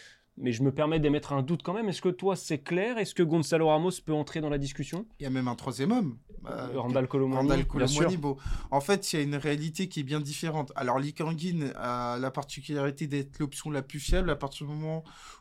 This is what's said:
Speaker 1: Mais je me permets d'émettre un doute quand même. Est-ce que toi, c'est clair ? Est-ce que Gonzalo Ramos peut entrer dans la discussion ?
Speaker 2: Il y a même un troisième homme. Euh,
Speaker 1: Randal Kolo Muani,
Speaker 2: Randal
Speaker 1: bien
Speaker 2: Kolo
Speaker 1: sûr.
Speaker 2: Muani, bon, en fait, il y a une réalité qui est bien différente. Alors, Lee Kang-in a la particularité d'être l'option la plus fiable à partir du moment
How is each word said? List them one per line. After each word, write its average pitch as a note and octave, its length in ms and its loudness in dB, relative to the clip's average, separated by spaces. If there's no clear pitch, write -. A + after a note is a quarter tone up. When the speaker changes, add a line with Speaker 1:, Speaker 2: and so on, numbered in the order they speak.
Speaker 1:
Mais B2+ 140 0
je A#2 120 0
me C3+ 100 4
permets D3+ 260 2
d'émettre D3 320 2
un C#3 100 2
doute D3+ 220 -2
quand E3+ 100 -4
même. A3 140 -2
Est-ce F3+ 140 -2
que F#3 80 2
toi, F3+ 260 0
c'est E3 220 -2
clair ? G3 400 0
Est-ce G3+ 180 -2
que F3+ 80 6
Gonzalo D#3+ 460 4
Ramos D#3+ 220 4
peut D#3 60 -2
entrer D3+ 300 -2
dans D3+ 80 -2
la D3 80 0
discussion ? C#3+ 480 -4
Speaker 2:
Il - 20 -6
y - 20 -6
a C3+ 40 -4
même C3 180 0
un A#2+ 80 -2
troisième C3+ 380 0
homme. D#3 240 2
Euh, B2 260 -6
Speaker 1:
Randal B2+ 320 2
Kolo C3+ 180 2
Muani, C3 120 2
Speaker 2:
Randal C3+ 220 4
Speaker 1:
bien - 60 2
Speaker 2:
Kolo B2+ 220 2
Speaker 1:
sûr. C#3 140 2
Speaker 2:
Muani, F3 160 4
bon, C#3+ 180 -2
en C#3 120 2
fait, F#3+ 320 0
il - 20 0
y D#3+ 40 2
a D3 40 2
une C#3+ 140 0
réalité D#3 500 -2
qui D#3+ 140 -4
est - 20 -4
bien C#3+ 160 -2
différente. D3 560 -4
Alors, B2 240 2
Lee D3 140 -2
Kang-in D#3+ 640 -2
a A#2+ 420 -2
la C3 120 -2
particularité C#3+ 760 -4
d'être C#3 320 -4
l'option D3+ 320 -6
la C#3 100 -2
plus C#3 200 -10
fiable F3+ 280 4
à D3 60 2
partir C#3 320 -6
du D3 60 -6
moment D#3 320 -4